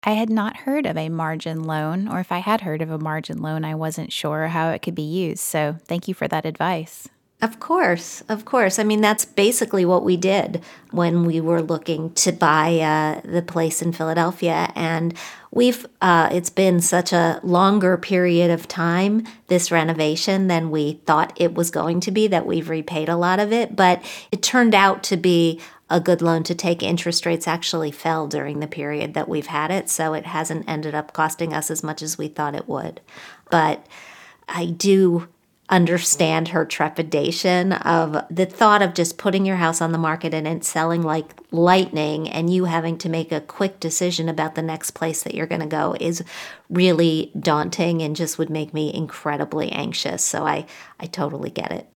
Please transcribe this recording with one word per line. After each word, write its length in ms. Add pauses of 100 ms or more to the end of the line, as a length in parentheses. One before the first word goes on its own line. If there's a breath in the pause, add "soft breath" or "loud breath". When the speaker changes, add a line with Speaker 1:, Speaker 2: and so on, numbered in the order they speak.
Speaker 1:
I 80
had 180
not 260
heard 300
of 100
a 140
margin 560
loan, 420
or 140
if 100
I 60
had 240
heard 200
of 80
a 80
margin 440
loan, 240
I 100
wasn't 380
sure 340
how 220
it 120
could 140
be 60
used. 400
So 420
thank 240
you 60
for 160
that 160
advice. 640 (300)
Speaker 2:
Of 200
course, 720
of 160
course. 340
I 40
mean, 160
that's 240
basically 640
what 180
we 140
did 460 (260 loud breath)
when 340
we 160
were 220
looking 540
to 160
buy, 480
uh, 500
the 140
place 360
in 120
Philadelphia. 840
And 400 (380 loud breath)
we've, 340 (160)
uh, 300
it's 180
been 320
such 320
a 300
longer 520
period 540
of 180
time, 600 (220 loud breath)
this 220
renovation, 760
than 240
we 220 (120)
thought 340
it 140
was 160
going 300
to 120
be, 140
that 220
we've 220
repaid 380
a 80
lot 240
of 140
it. 220
But 280 (280 loud breath)
it 100
turned 320
out 300
to 120
be 440 (320 loud breath)
a 80
good 240
loan 220
to 100
take. 260
Interest 420
rates 240
actually 440
fell 340
during 360
the 60
period 460
that 160
we've 160
had 240
it, 220
so 240
it 100
hasn't 420
ended 280
up 180
costing 400
us 160
as 140
much 180
as 160
we 120
thought 260
it 120
would. 320 (520 loud breath)
But 340 (640 loud breath)
I 160
do 600 (420)
understand 800
her 160
trepidation 1120
of 580
the 140
thought 360
of 120
just 240
putting 280
your 120
house 240
on 100
the 60
market 360
and 140
it 160
selling 380
like 320 (180)
lightning 800
and 240
you 100
having 340
to 120
make 240
a 80
quick 400
decision 480
about 260
the 60
next 300
place 320
that 120
you're 100
gonna 220
go 320
is 240 (460 loud breath)
really 680
daunting 640
and 140
just 220
would 120
make 240
me 200
incredibly 800
anxious. 500
So 220
I, 200 (360 loud breath)
I 40
totally 440
get 240
it. 240